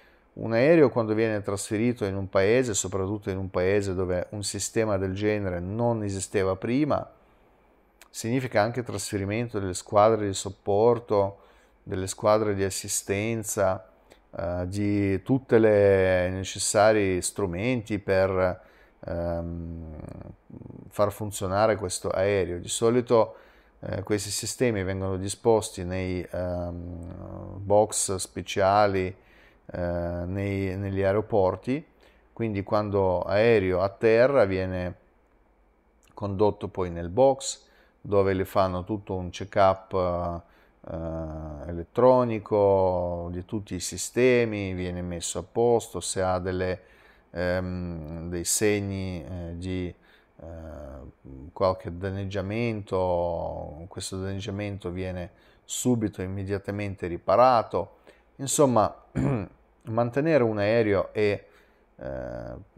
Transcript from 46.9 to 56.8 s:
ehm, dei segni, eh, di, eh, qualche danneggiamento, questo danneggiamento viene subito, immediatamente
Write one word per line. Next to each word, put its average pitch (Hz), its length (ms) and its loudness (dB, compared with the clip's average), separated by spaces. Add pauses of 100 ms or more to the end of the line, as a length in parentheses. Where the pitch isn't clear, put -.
ehm, 87 1000 -4
dei 87 160 -6
segni, 98 800 -2
eh, 87 320 -10
di, 92 360 -6 (460)
eh, - 60 -18 (1080)
qualche 92 460 0
danneggiamento, 92 1900 -4
questo - 280 -10
danneggiamento 98 760 -6
viene 90 400 -6 (340)
subito, 110 560 -2
immediatamente 98 880 -6